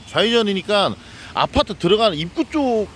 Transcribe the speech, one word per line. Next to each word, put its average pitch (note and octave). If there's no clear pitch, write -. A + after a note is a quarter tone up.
좌회전이니까 G3+
아파트 E3+
들어가는 G3+
입구 F3
쪽 B3